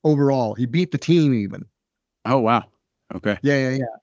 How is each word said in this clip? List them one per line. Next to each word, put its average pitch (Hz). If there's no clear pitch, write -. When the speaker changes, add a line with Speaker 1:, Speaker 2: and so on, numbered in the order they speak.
Speaker 1:
overall. 139
He 113
beat 160
the 151
team 156
even. 101
Speaker 2:
Oh, 131
wow. 113
Okay. 101
Speaker 1:
Yeah, 135
yeah, 131
yeah. 131